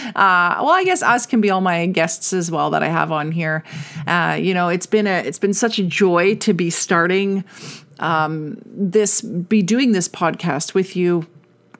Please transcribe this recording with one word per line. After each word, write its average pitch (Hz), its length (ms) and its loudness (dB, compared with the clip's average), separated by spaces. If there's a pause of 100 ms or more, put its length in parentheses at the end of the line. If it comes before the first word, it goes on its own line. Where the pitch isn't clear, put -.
(160)
uh, 180 420 4
well, 294 140 2
I 370 120 4
guess 370 180 0
us 233 220 2
can 233 160 0
be 202 100 4
all 190 100 2
my 170 260 0
guests 165 460 -2
as 170 180 -2
well 151 200 0
that 156 120 0
I 151 60 0
have 160 220 0
on 156 220 -4
here. 160 320 -2 (420)
Uh, 160 340 0
you 180 140 0
know, 180 140 0
it's 175 180 -2
been 214 200 0
a, 185 140 0
it's 135 180 -6
been 202 160 0
such 226 240 -2
a 202 40 0
joy 180 540 2
to 214 160 0
be 170 160 -2
starting, 190 760 0 (560)
um, 156 640 -2
this, 202 540 0
be 202 420 0
doing 233 300 2
this 180 160 0
podcast 160 640 -2
with 190 220 -2
you. 175 300 2 (540)